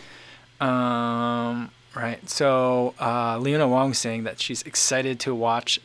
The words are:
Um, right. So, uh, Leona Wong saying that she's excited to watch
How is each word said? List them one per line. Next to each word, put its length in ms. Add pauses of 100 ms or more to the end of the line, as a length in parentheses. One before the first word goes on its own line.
(640)
Um, 1080 (240)
right. 340
So, 720
uh, 380
Leona 280
Wong 280
saying 300
that 140
she's 260
excited 560
to 140
watch 500